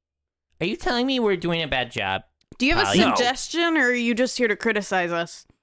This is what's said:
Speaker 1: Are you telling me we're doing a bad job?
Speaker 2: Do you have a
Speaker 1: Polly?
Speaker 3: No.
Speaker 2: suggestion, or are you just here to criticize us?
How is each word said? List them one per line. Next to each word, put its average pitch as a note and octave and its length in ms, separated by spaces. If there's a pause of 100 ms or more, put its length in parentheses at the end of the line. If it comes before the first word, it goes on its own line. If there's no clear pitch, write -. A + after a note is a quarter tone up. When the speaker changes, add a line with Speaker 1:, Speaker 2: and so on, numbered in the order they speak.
(600)
Speaker 1:
Are E3 40
you A3 120
telling B3+ 280
me C4+ 140
we're G#3 160
doing E3+ 260
a D#3 60
bad B2+ 240
job? G2 300 (360)
Speaker 2:
Do B3 80
you C#4+ 100
have - 80
a - 20
Speaker 1:
Polly? G2+ 140
Speaker 3:
No. G#3 160
Speaker 2:
suggestion, D#4 600
or C4 140
are B3 40
you A#3+ 220
just B3 220
here B3 100
to G#3 80
criticize F#3+ 560
us? E3+ 340 (180)